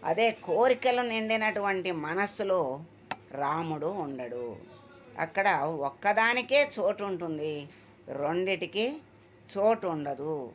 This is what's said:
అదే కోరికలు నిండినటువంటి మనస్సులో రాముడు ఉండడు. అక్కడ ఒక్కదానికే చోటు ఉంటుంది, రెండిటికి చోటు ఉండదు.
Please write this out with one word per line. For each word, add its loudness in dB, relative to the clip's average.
అదే 4
కోరికలు 2
నిండినటువంటి 0
మనస్సులో 0
రాముడు -2
ఉండడు. -6
అక్కడ 0
ఒక్కదానికే 2
చోటు 0
ఉంటుంది, -4
రెండిటికి -2
చోటు 2
ఉండదు. -4